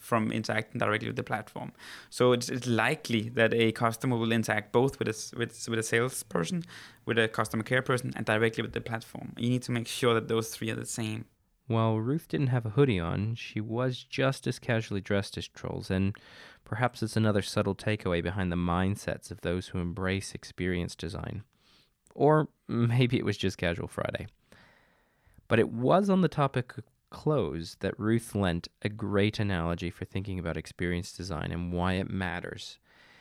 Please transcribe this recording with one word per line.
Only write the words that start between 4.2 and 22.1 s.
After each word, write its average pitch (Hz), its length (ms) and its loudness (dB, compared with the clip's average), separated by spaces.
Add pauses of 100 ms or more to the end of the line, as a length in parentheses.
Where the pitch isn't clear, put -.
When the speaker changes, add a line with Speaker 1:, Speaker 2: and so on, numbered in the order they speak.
Speaker 1:
interact 107 400 0
both 127 260 4
with - 100 0
a 110 40 -2
s-, - 220 -10
with, - 340 -6
with 113 100 0
a 110 60 -2
salesperson, 160 800 -2 (420)
with 120 100 2
a 113 120 4
customer 110 340 -2
care 127 200 0
person, 127 340 -2
and 113 100 -4
directly 113 360 2
with 113 100 -6
the 117 80 -4
platform. - 580 -10
You 117 100 0
need 123 140 2
to 123 100 -4
make 117 140 -2
sure 120 280 2
that 110 120 2
those 113 240 0
three 113 200 -6
are 117 60 -4
the 120 80 -6
same. 110 420 -6 (440)
Speaker 2:
While 113 300 2
Ruth 131 260 -2
didn't 147 220 0
have 123 180 0
a 107 40 -4
hoodie 127 280 4
on, 95 380 0
she - 240 -8
was 120 420 -2
just - 460 -2
as 123 100 -4
casually 110 420 -2
dressed 101 380 -2
as - 80 -6
trolls, 87 420 -8
and 98 280 2 (480)
perhaps 117 360 -2
it's 110 160 -2
another 107 260 4
subtle 98 340 0
takeaway 95 440 0
behind 90 300 -2
the 85 60 0
mindsets 90 720 0
of - 120 -12
those 90 260 -2
who 95 100 -4
embrace 92 560 -2
experience 90 640 -4
design. 85 480 -8 (680)